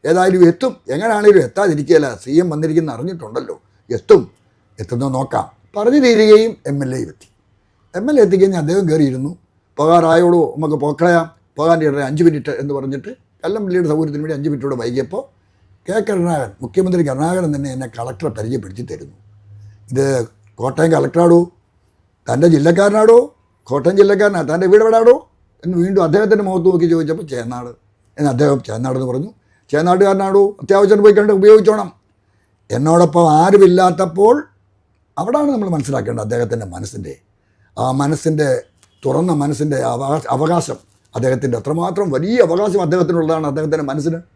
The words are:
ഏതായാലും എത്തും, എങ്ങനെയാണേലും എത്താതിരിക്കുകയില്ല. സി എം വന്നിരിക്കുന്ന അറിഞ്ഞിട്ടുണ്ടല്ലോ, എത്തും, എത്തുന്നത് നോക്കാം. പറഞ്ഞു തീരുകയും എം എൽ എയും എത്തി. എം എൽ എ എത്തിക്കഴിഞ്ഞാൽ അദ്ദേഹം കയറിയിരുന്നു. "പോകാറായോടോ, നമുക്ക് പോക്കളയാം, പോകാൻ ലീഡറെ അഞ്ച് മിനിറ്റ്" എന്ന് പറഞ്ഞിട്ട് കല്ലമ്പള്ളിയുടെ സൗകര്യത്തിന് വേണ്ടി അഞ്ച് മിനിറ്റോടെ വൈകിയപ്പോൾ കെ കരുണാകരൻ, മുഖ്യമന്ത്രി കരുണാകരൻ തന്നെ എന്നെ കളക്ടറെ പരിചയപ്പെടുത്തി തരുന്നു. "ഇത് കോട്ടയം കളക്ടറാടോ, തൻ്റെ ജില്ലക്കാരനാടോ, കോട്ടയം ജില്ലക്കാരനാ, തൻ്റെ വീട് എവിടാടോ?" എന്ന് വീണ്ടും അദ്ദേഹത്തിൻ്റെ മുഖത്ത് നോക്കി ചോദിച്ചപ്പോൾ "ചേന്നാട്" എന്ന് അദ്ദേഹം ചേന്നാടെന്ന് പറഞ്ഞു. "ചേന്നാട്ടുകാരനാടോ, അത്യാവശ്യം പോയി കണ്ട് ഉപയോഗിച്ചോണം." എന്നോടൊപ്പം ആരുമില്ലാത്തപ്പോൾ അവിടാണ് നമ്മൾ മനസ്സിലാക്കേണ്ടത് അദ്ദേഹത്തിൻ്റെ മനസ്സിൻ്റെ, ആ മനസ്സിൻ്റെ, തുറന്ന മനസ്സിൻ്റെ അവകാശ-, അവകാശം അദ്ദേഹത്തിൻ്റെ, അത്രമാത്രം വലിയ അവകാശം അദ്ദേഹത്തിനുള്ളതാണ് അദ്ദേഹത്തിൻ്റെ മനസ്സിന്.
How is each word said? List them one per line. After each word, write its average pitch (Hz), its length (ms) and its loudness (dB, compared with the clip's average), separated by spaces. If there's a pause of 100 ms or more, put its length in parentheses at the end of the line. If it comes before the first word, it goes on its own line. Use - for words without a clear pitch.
ഏതായാലും 185 460 2
എത്തും, 254 220 -4 (220)
എങ്ങനെയാണേലും 208 520 4
എത്താതിരിക്കുകയില്ല. 151 600 0 (140)
സി 131 180 -8
എം 180 120 -2
വന്നിരിക്കുന്ന 156 440 -2
അറിഞ്ഞിട്ടുണ്ടല്ലോ, 117 600 -10 (340)
എത്തും, 120 320 2 (560)
എത്തുന്നത് 123 360 -6
നോക്കാം. 120 320 -4 (300)
പറഞ്ഞു 240 300 2
തീരുകയും 220 460 4 (180)
എം 143 140 -4
എൽ 127 120 -6
എയും - 160 -8
എത്തി. - 160 -20 (680)
എം 190 160 -6
എൽ 294 80 2
എ 226 60 8
എത്തിക്കഴിഞ്ഞാൽ 190 400 2
അദ്ദേഹം 185 260 0
കയറിയിരുന്നു. 139 400 0 (480)
"പോകാറായോടോ, 170 640 4 (140)
നമുക്ക് 151 280 -4
പോക്കളയാം, 165 420 0 (320)
പോകാൻ 165 240 2
ലീഡറെ 143 260 -2
അഞ്ച് 151 180 -2
മിനിറ്റ്" 151 340 0
എന്ന് 143 140 -6
പറഞ്ഞിട്ട് 139 360 -8 (320)
കല്ലമ്പള്ളിയുടെ 185 500 -2
സൗകര്യത്തിന് 151 300 -4
വേണ്ടി 156 160 -6
അഞ്ച് 143 140 -6
മിനിറ്റോടെ 135 300 -6
വൈകിയപ്പോൾ 131 400 -6 (680)
കെ 196 80 -4 (120)
കരുണാകരൻ, 170 420 -4 (120)
മുഖ്യമന്ത്രി 180 460 -2
കരുണാകരൻ 160 480 -2
തന്നെ 139 180 -8
എന്നെ 131 220 -10
കളക്ടറെ 123 420 -8
പരിചയപ്പെടുത്തി 107 520 -8
തരുന്നു. - 260 -16 (760)
"ഇത് 135 160 0 (520)
കോട്ടയം 147 360 0
കളക്ടറാടോ, 170 460 2 (880)
തൻ്റെ 139 260 2
ജില്ലക്കാരനാടോ, 202 640 4 (520)
കോട്ടയം 143 300 0
ജില്ലക്കാരനാ, 202 400 2 (100)
തൻ്റെ 180 220 -2
വീട് 214 120 6
എവിടാടോ?" 226 300 4 (500)
എന്ന് 175 180 -4
വീണ്ടും 190 240 0
അദ്ദേഹത്തിൻ്റെ 202 400 2
മുഖത്ത് 185 260 0
നോക്കി 170 200 0
ചോദിച്ചപ്പോൾ 160 400 -4
"ചേന്നാട്" 123 380 -10 (480)
എന്ന് 147 160 -2
അദ്ദേഹം 143 240 2 (100)
ചേന്നാടെന്ന് 127 420 -6
പറഞ്ഞു. 147 200 -6 (400)
"ചേന്നാട്ടുകാരനാടോ, 190 720 2 (200)
അത്യാവശ്യം 202 420 2
പോയി 208 140 8
കണ്ട് 214 200 2
ഉപയോഗിച്ചോണം." 208 500 6 (800)
എന്നോടൊപ്പം 165 540 2 (180)
ആരുമില്ലാത്തപ്പോൾ 185 920 4 (840)
അവിടാണ് 285 380 -2
നമ്മൾ 208 200 -4
മനസ്സിലാക്കേണ്ടത് 117 520 -6
അദ്ദേഹത്തിൻ്റെ 117 480 -6
മനസ്സിൻ്റെ, 101 400 -14 (600)
ആ 113 80 -6 (180)
മനസ്സിൻ്റെ, 151 460 -2 (560)
തുറന്ന 156 280 -2 (100)
മനസ്സിൻ്റെ 143 360 -4 (140)
അവകാശ-, 139 440 -6
അവകാശം 156 420 -2 (360)
അദ്ദേഹത്തിൻ്റെ, 127 460 -2
അത്രമാത്രം 175 540 -4
വലിയ 202 220 -2 (100)
അവകാശം 190 400 -2
അദ്ദേഹത്തിനുള്ളതാണ് 160 640 -2
അദ്ദേഹത്തിൻ്റെ 156 380 -4
മനസ്സിന്. 156 300 -6 (160)